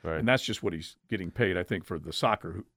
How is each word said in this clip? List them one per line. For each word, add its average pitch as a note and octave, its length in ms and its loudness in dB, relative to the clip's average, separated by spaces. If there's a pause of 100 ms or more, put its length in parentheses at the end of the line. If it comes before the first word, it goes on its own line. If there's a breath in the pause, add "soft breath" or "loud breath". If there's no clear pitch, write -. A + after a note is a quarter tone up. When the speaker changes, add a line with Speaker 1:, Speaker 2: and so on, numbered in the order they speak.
Speaker 1:
Right. E2 160 -2
Speaker 2:
and F#2 100 2
that's C3 160 6
just - 200 -4
what F#2+ 100 0
he's - 220 -8 (120)
getting F#2 220 -2
paid, F#2+ 260 2
I F2+ 60 0
think, F#2 220 -2
for E2+ 140 -4
the D#2 140 -10
soccer G#2+ 420 2
ho- G2 100 -8 (120)